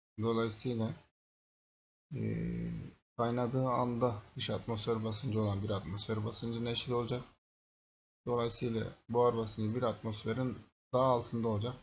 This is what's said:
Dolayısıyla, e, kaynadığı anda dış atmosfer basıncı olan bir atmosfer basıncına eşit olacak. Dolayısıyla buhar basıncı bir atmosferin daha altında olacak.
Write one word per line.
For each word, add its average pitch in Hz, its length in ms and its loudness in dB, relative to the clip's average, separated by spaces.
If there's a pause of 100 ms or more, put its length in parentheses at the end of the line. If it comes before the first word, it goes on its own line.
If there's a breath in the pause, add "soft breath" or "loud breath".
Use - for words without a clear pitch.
(220)
Dolayısıyla, 113 720 0 (1200)
e, 117 60 -4 (960)
kaynadığı 123 520 2
anda 120 540 0 (120)
dış 123 140 -4
atmosfer 110 540 0
basıncı 110 380 0
olan 101 220 2
bir 107 60 -2
atmosfer 104 560 -2
basıncına 117 440 -4
eşit 117 220 -2
olacak. 120 320 0 (1000)
Dolayısıyla 117 720 0 (120)
buhar 120 280 6
basıncı 110 380 0
bir 127 80 -2
atmosferin 113 720 -2 (360)
daha 127 100 6
altında 117 440 2
olacak. 113 360 0